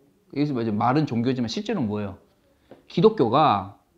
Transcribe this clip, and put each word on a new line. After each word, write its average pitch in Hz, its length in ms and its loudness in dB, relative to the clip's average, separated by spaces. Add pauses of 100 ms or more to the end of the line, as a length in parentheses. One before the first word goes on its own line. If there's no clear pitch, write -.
(360)
여기서 147 160 -2 (200)
말은 127 340 2
종교지만 120 420 -2
실제로는 196 400 -4
뭐예요? 104 300 -6 (680)
기독교가 127 920 2 (200)